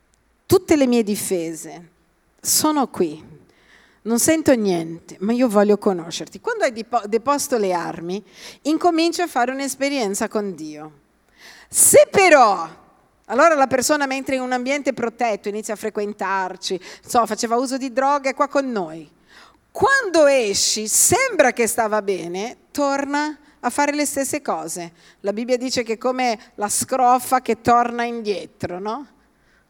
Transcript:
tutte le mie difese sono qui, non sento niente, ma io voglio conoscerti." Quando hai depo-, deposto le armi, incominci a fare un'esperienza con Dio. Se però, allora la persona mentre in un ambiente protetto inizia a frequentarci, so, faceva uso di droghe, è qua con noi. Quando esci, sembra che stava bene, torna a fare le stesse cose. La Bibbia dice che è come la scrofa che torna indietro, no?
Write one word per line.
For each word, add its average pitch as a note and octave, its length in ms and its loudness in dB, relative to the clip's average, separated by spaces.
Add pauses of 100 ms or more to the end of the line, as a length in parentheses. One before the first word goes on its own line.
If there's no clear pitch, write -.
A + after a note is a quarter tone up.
(480)
tutte F#4 280 2
le C#4 120 4
mie A#3+ 160 2
difese E3 880 -6 (520)
sono D4+ 460 0
qui, D#3 360 -4 (760)
non A#3 160 -2
sento D#4+ 380 2
niente, E3+ 640 -2
ma G3+ 120 0
io B3 160 2
voglio G#3 300 4
conoscerti." F3+ 640 -4
Quando A4 220 -4
hai C#4 80 2
depo-, A3 340 -4
deposto A#3+ 520 -2
le G3 140 0
armi, E3+ 520 -6 (400)
incominci E4 580 2
a F4 60 -2
fare B3 240 0
un'esperienza C4+ 760 -2
con G#3 280 -6
Dio. D3+ 360 -14 (760)
Se - 420 6
però, B3 720 4 (440)
allora D4+ 280 4
la C4+ 100 4
persona C4 400 0
mentre C4+ 300 -4
in B3+ 60 -2
un B3+ 100 -6
ambiente C4 420 -2
protetto A3+ 560 -4
inizia G#3+ 240 -6
a G3+ 40 -8
frequentarci, G3 1000 -6 (240)
so, A#3 220 2
faceva A3 300 -2
uso B3+ 200 0
di C4 160 -6
droghe, C4+ 380 0
è B3+ 60 -2
qua C#4+ 120 0
con C#4 240 -2
noi. E3 380 -6 (640)
Quando G4 560 4
esci, G#3+ 600 0
sembra F4+ 640 2
che A#3+ 140 0
stava G#3+ 380 0
bene, F#3+ 540 -6 (120)
torna C#4+ 680 -2 (240)
a B3 120 -4
fare C#4+ 220 0
le D4 120 -2
stesse C#4 380 -4
cose. E3+ 500 -6 (280)
La G3 120 -4
Bibbia A#3+ 240 -2
dice B3+ 240 -4
che A3+ 120 -4
è G#3+ 40 -6
come B3+ 420 -2 (140)
la G#3 160 -4
scrofa B3+ 720 2
che A3+ 200 -2
torna A#3+ 420 2
indietro, G#3 760 -6
no? A3 280 -8 (640)